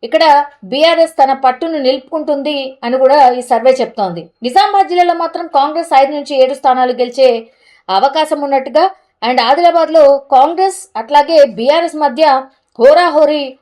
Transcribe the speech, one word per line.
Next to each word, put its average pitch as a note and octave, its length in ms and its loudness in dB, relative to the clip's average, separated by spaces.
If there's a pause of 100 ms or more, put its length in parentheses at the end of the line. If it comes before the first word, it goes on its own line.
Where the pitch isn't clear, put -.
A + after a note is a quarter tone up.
ఇక్కడ D4 400 2 (200)
బీఆర్ఎస్ D#4+ 480 0 (100)
తన C4+ 100 2
పట్టును C4+ 460 -2
నిలుపుకుంటుంది C#4 1040 -6
అని B3 140 -4
కూడా C4 340 4
ఈ B3 100 -6
సర్వే B3+ 380 0
చెప్తోంది. F3+ 500 -6 (120)
నిజామాబాద్ G4 460 0
జిల్లాలో F4 260 0
మాత్రం E4+ 320 -8
కాంగ్రెస్ D#4 480 -2
ఐదు C#4 180 4
నుంచి C#4+ 300 -2
ఏడు C4 120 0
స్థానాలు B3+ 380 0
గెలిచే A#3+ 540 -2 (420)
అవకాశం C#4+ 520 -2
ఉన్నట్టుగా, C#4 500 0 (380)
and B3+ 120 0
ఆదిలాబాద్లో D#4 760 2
కాంగ్రెస్ D#4+ 760 0
అట్లాగే D4 480 2
బీఆర్ఎస్ C#4 520 -2
మధ్య C#4+ 460 0 (360)
హోరాహోరీ D4 840 2